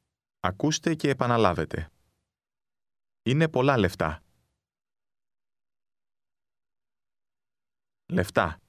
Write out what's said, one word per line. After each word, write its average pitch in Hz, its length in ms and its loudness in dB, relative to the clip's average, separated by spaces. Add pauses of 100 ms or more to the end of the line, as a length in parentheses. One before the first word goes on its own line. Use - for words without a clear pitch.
(400)
Ακούστε 147 540 -2
και 156 140 -2
επαναλάβετε. 110 840 0 (1300)
Είναι 151 260 0
πολλά 135 300 2
λεφτά. 85 460 -2 (4000)
Λεφτά. 104 460 0 (100)